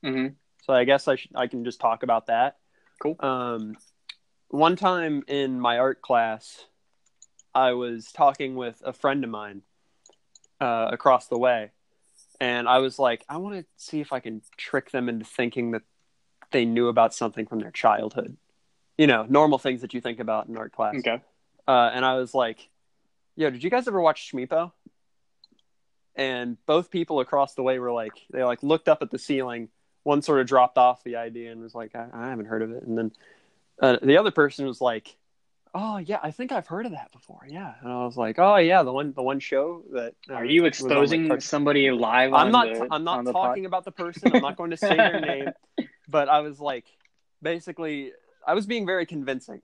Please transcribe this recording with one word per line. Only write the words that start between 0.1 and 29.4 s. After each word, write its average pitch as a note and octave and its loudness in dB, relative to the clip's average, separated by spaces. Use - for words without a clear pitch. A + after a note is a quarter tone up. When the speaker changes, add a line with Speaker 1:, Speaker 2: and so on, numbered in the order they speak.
Speaker 2:
So C#3 0
I B2 6
guess C#3 2
I C#3 2
sh-, - -12
I B2 -2
can A#2+ -8
just A#2+ -8
talk A2+ -2
about A#2 0
that. A#2+ 0
Speaker 1:
Cool. D#3 -4
Speaker 2:
Um, A#2+ -4
one D#3+ 4
time E3+ 0
in C3+ -2
my A#2+ 0
art C3 0
class, A2+ -2
I C3 4
was A#2+ -6
talking C#3 2
with A#2+ -8
a C3 -6
friend C#3 0
of A#2+ -6
mine, G#2 -12
uh, A#2 0
across B2 4
the B2 -4
way, A#2+ 0
and B2 -2
I B2+ 6
was C3 -4
like, B2 0
"I D3 -8
wanna F#3+ -10
see - -8
if D3 -10
I C3 -4
can A2 -12
trick - -4
them B2 -2
into A2+ -6
thinking A#2+ -4
that A2 -6
they B2 2
knew A#2 2
about A#2 4
something A2+ -6
from A2+ -6
their G#2+ -10
childhood." A2 0
You D3+ 6
know, A2+ 4
normal C#3+ 6
things B2+ -4
that B2+ -12
you B2 -6
think A#2 -8
about A2 -4
in A2+ -12
art A2 -12
class. G#2+ -4
Speaker 1:
Okay. A#2+ -2
Speaker 2:
Uh, A#2+ 6
and B2+ 0
I C3 2
was B2+ -4
like, A#2 -2
"Yo, D#3 0
did B2+ -10
you E3+ 0
guys A#3+ 0
ever G3 -2
watch D#3 0
Schmeepo?" D#3 -4
And B2 -4
both E3+ 2
people D#3+ -2
across C#3 0
the C3+ -6
way C3 0
were B2 -4
like, A2+ -6
they, B2+ -4
like, B2 -2
looked D#3 0
up D#3 4
at C3 -6
the B2+ -8
ceiling. B2 -6